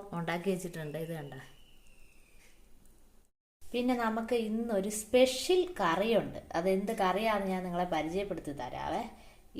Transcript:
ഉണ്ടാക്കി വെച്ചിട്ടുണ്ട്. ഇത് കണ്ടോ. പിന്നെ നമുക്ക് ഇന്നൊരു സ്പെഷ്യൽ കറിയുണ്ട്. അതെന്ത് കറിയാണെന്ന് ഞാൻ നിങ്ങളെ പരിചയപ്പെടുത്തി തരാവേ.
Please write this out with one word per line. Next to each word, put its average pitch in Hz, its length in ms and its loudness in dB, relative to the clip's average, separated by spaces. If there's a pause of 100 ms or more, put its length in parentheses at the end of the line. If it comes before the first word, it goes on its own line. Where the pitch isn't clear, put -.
(180)
ഉണ്ടാക്കി 170 360 -2
വെച്ചിട്ടുണ്ട്. 165 500 -6
ഇത് 165 140 -6
കണ്ടോ. 139 200 -10 (2250)
പിന്നെ 247 300 2
നമുക്ക് 226 340 0 (120)
ഇന്നൊരു 214 440 0 (100)
സ്പെഷ്യൽ 262 600 4 (180)
കറിയുണ്ട്. 175 600 2 (180)
അതെന്ത് 190 340 2 (120)
കറിയാണെന്ന് 196 500 2
ഞാൻ 185 140 -2
നിങ്ങളെ 175 260 0
പരിചയപ്പെടുത്തി 165 680 -2
തരാവേ. 139 420 -4 (560)